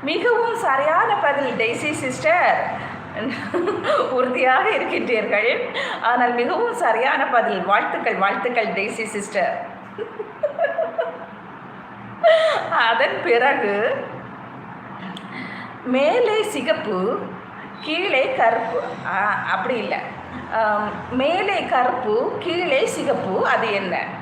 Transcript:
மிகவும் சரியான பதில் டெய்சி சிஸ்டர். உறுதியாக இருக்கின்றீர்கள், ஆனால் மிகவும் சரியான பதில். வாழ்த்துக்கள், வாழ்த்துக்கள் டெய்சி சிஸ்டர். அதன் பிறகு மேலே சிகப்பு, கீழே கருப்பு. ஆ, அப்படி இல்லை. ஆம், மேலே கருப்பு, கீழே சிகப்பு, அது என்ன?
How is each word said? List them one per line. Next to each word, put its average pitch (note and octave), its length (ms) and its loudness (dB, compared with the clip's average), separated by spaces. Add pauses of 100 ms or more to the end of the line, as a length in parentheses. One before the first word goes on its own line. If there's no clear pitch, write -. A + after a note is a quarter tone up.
மிகவும் A#4 480 2 (120)
சரியான D#4+ 420 4 (140)
பதில் C#4 340 2
டெய்சி A#3+ 320 0 (140)
சிஸ்டர். C4+ 560 2 (1600)
உறுதியாக C4 480 4 (100)
இருக்கின்றீர்கள், A#3 720 0 (600)
ஆனால் B3 300 4
மிகவும் C#4+ 440 0
சரியான C4 380 2 (120)
பதில். G#3 260 2 (120)
வாழ்த்துக்கள், G#3+ 520 2
வாழ்த்துக்கள் A#3 540 0
டெய்சி A3 280 -4 (100)
சிஸ்டர். F#3+ 380 0 (3250)
அதன் A#3 280 2 (100)
பிறகு A#3+ 500 4 (2250)
மேலே G#4+ 420 4 (180)
சிகப்பு, A#3 420 0 (880)
கீழே D#4+ 380 2 (160)
கருப்பு. A3+ 420 2 (340)
ஆ, F#3+ 40 0 (360)
அப்படி B3 280 -2
இல்லை. D#3+ 180 -2 (600)
ஆம், G#3+ 280 2 (320)
மேலே F#4 380 2 (160)
கருப்பு, B3 400 2 (300)
கீழே E4 360 2 (160)
சிகப்பு, G#3+ 380 0 (180)
அது A3 160 2 (120)
என்ன? F3+ 140 -2 (260)